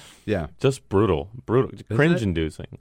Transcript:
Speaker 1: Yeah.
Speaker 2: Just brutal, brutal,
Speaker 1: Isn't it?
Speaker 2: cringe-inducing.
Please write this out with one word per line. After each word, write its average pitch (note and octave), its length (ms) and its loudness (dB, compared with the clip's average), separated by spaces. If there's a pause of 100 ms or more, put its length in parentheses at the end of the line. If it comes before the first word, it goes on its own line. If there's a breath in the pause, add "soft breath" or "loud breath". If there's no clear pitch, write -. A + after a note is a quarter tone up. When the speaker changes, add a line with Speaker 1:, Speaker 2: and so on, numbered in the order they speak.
(240 loud breath)
Speaker 1:
Yeah. F2+ 220 -2 (140)
Speaker 2:
Just C3 280 0
brutal, F#2+ 420 2 (160)
brutal, G#2+ 280 2
Speaker 1:
Isn't - 160 -18
it? G#2+ 60 -4
Speaker 2:
cringe-inducing. F#2 840 0